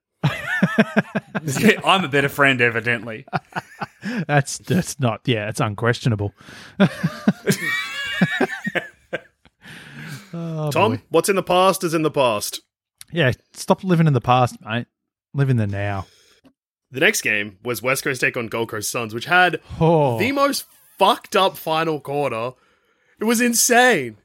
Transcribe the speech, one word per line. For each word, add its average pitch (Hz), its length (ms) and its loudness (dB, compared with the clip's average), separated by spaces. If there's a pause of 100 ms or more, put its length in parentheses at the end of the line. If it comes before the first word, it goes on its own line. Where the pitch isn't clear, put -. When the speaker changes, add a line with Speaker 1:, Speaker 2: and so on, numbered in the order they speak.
(220)
Speaker 1:
<laughs> - 1600 -2
Speaker 2:
<laughs> - 20 -12
I'm 180 200 2
a 143 40 -6
better 139 200 0
friend, 135 320 2
evidently. 117 680 -2 (1000)
Speaker 1:
That's, 147 320 0
that's - 400 -2
not, 117 280 -2
yeah, 110 220 -2
it's 110 120 -6
unquestionable. 110 720 0 (460)
<laughs> 202 40 6 (3500)
Oh, 160 360 -6
Speaker 3:
Tom, 185 260 2
Speaker 1:
boy. - 140 -10
Speaker 3:
what's 165 180 2
in 196 80 2
the 180 60 0
past 185 420 2
is 160 80 -2
in 165 100 0
the 151 80 2
past. 120 500 0 (520)
Speaker 1:
Yeah, 143 200 2 (200)
stop - 320 -2
living 165 220 4
in 143 80 4
the 120 60 4
past, 123 420 2
mate. 117 240 -4 (480)
Live 139 160 2
in 123 80 4
the 107 80 0
now. 98 400 -4 (840)
Speaker 3:
The 123 100 -8
next 202 200 2
game 104 420 -2
was 117 200 -4
West 131 200 0
Coast 135 200 -4
take 135 140 0
on 117 120 -4
Gold 117 220 -4
Coast 107 200 -6
Suns, 113 240 -6
which 120 120 -8
had 175 340 2 (180)
Speaker 1:
Oh. 151 400 2
Speaker 3:
the 254 140 0
most 277 320 0 (340)
fucked 208 380 2
up 185 220 2
final 160 420 -2
quarter. 127 520 -4 (680)
It 208 40 -2
was 226 180 2
insane. 226 840 4